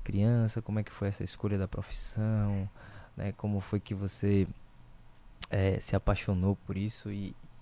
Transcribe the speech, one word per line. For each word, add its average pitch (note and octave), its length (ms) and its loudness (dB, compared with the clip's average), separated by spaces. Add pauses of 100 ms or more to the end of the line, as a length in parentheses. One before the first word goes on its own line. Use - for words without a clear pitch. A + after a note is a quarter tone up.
criança, A2 600 4
como G#2+ 160 -2
é G#2+ 40 2
que - 80 -10
foi - 180 -2
essa G2+ 140 -2
escolha G2+ 360 -2
da F#2+ 100 0
profissão, G#2 1000 0 (480)
né? G2 180 -4
Como G#2 280 -2
foi G#2 180 0
que - 140 -6
você, G2 560 4 (1000)
é, F#2+ 280 2
se - 160 -2
apaixonou G2 640 2
por F#2+ 220 -6
isso G#2 340 -4
e, G2+ 240 -6 (260)